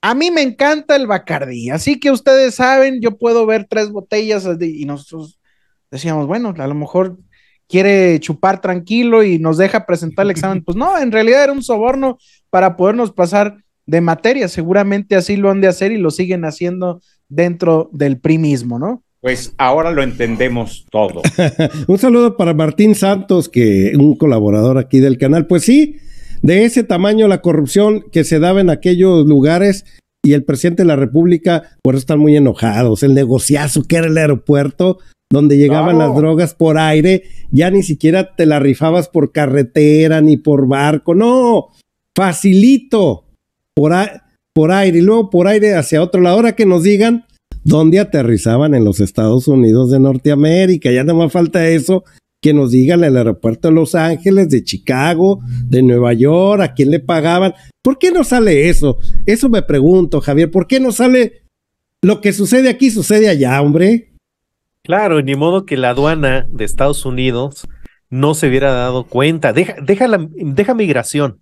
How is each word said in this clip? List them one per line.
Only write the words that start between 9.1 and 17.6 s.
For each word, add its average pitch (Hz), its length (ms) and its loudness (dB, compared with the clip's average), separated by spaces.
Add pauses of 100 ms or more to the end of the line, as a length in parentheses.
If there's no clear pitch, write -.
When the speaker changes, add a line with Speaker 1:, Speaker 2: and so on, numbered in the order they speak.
Speaker 1:
y 180 160 0
nos 160 180 -2
deja 190 280 -2
presentar 170 400 -4
el 202 60 -2
examen". 180 320 -6
Pues 175 140 -8
no, 349 220 -2
en 254 120 -4
realidad 226 320 2
era 277 100 0
un 269 100 -8
soborno 254 540 -4 (340)
para 185 260 0
podernos 208 340 -2
pasar 202 460 -2 (300)
de 165 140 0
materia. 185 460 -2
Seguramente 196 680 -2
así 190 220 -2
lo 196 120 0
han 196 120 -2
de 190 60 2
hacer 190 240 -2
y 226 60 -6
lo 170 140 -2
siguen 180 340 -6
haciendo 180 560 -8 (260)
dentro 165 640 -2